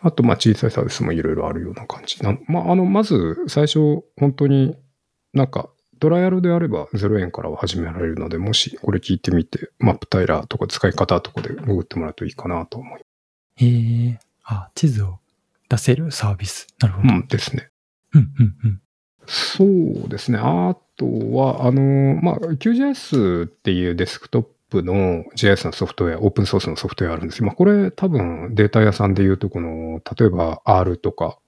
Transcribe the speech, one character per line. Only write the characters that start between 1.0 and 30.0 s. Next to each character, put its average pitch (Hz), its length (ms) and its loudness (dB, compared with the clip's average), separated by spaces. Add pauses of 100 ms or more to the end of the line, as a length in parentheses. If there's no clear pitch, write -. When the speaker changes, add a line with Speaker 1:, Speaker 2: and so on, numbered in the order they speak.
Speaker 1:
も - 80 -2
い 82 100 -2
ろ 80 120 -2
い - 20 0
ろ 78 140 -4
あ 80 40 -6
る 82 100 -6
よ 90 100 -10
う - 20 -10
な - 100 -16
感 - 220 -16
じ - 160 -8
な。 107 240 -2
ま 170 140 0
あ、 170 100 -2
あ 180 60 6
の、 185 80 4
ま 196 180 2
ず 120 460 0
最 147 180 2
初、 151 380 2 (120)
本 139 180 2
当 139 120 0
に 135 300 2 (560)
な 135 120 4
ん - 40 -4
か 131 200 -6 (300)
ト 156 120 2
ラ 170 100 2
イ 180 40 2
ア 185 60 2
ル 185 120 0
で 175 100 2
あ 170 60 2
れ 170 100 -2
ば 82 260 -4
ゼ 95 140 -2
ロ 104 100 2
円 90 140 -4
か - 100 -12
ら 80 80 -6
は 76 60 -8
始 87 240 -4
め 82 60 -4
ら 82 80 -8
れ 87 120 -4
る 80 80 -4
の 80 140 -6
で、 82 100 -6
も 98 140 -2
し - 280 -4
こ - 120 -2
れ 95 80 0
聞 - 140 -2
い 90 40 -4
て - 140 -2
み 87 120 2
て、 - 260 -10 (100)
マ 107 140 4
ッ - 40 -12
プ - 80 -14
タ 95 160 0
イ 87 60 -2
ラ 78 160 0
ー - 20 -20
と - 120 -8
か - 100 -4
使 - 180 -2
い 90 60 2
方 - 280 0
と - 120 -16
か - 100 -8
で - 100 -8
グ 104 240 -2
グ 87 60 -2
っ - 20 -6
て - 120 -12
も 82 80 -4
ら - 80 -8
う - 20 -14
と - 100 -10
い 127 40 -6
い - 60 -12
か - 120 -12
な 87 200 -4
と - 120 -12
思 127 120 -14
い - 20 -16
ま - 60 -18
す。 - 60 -20 (520)
Speaker 2:
へ 123 100 4
ー。 117 500 2 (280)
あ、 98 320 -8
地 165 100 0
図 113 160 2
を 92 160 -6 (500)
出 117 100 2
せ 123 180 2
る 156 160 -6
サ - 200 -2
ー 98 40 -4
ビ 98 100 -8
ス。 - 220 -10 (100)
な - 80 4
る 95 80 0
ほ 98 80 -4
ど。 131 60 6
Speaker 1:
う 117 80 6
ん、 87 100 -2
で - 120 -2
す - 180 -6
ね。 - 140 -10 (440)
Speaker 2:
う 156 40 10
ん、 117 200 4
う 131 60 6
ん、 101 200 0
う 113 40 2
ん。 98 120 -4 (460)
Speaker 1:
そ - 380 0
う 185 440 2
で 101 100 -6
す - 120 -6
ね。 113 100 2
あ 175 360 0 (200)
と 139 100 -4 (260)
は、 131 340 2
あ 123 60 4
の、 139 500 4
ま 170 120 2
あ、 - 40 -6 (180)
キ 214 140 0
ュ - 20 4
ー - 20 4
ジ 247 80 2
ェ 277 40 2
ー 285 40 0
エ 269 40 -2
ス 90 540 0
っ - 40 -16
て - 200 -4
い 90 180 0
う 85 60 -2
デ 90 100 0
ス - 120 -12
ク - 120 -20
ト - 120 0
ッ - 40 -4 (240)
プ 90 140 0
の 90 400 0 (100)
ジ - 140 2
ェ - 20 6
イ - 40 6
エ - 20 -4
ス - 80 -8
の 82 80 -6
ソ - 140 -4
フ - 100 -10
ト 92 100 -2
ウ - 20 0
ェ 80 80 -4
ア、 87 40 -8
オ - 80 4
ー - 20 4
プ - 120 0
ン 95 40 2
ソ 98 120 0
ー - 20 0
ス - 100 -6
の 76 60 -6
ソ - 100 -8
フ - 80 -8
ト - 100 -4
ウ 85 40 -2
ェ - 20 -4
ア 80 40 -4
あ - 20 -6
る 82 80 -8
ん - 20 -6
で 80 60 -8
す - 60 -14
け - 20 -2
ど、 110 60 0
ま 98 60 0
あ、 - 40 -14
こ 180 80 4
れ 202 260 4
多 - 160 -4
分 104 480 -2
デ 104 120 4
ー - 20 2
タ 113 120 4
屋 107 120 6
さ 101 160 2
ん 98 60 4
で 98 100 2
い 95 40 4
う 95 100 2
と 95 120 -4
こ 90 100 -6
の、 82 400 -8 (160)